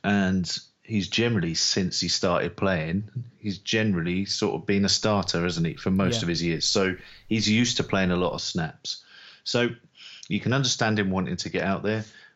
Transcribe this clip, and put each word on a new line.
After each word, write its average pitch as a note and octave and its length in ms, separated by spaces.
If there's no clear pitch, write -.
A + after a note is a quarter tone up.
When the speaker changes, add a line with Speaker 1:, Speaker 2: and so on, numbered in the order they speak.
Speaker 1:
And F#2+ 460
he's G#2 160
generally, A2 480
since - 460
he F2 80
started F2 480
playing, F#2 520
he's G2+ 200
generally F#2+ 680
sort - 300
of - 120
been G2+ 180
a F#2+ 40
starter, G2 540
hasn't E2 220
he, D#2 100
for - 140
most F#2 280
Speaker 2:
Yeah. D#2 60
Speaker 1:
of E2+ 40
his E2+ 160
years. E2 220
So F#2+ 300
he's G#2+ 200
used A#2+ 280
to - 60
playing F#2+ 280
a F2 60
lot F2+ 160
of - 80
snaps. - 600
So A#2+ 240
you G2+ 140
can A2+ 120
understand A#2+ 460
him G2 100
wanting F#2 280
to - 120
get E2+ 140
out F#2+ 200
there, G#2+ 200